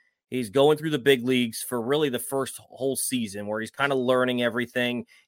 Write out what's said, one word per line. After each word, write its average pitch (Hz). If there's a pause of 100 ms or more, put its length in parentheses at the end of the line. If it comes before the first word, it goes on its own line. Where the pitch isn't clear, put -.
(300)
he's 120
going 143
through 156
the 147
big 127
leagues 123
for 123
really 143
the 123
first 117
whole 135
season 104
where 107
he's 110
kinda 139
learning 127
everything. 120 (220)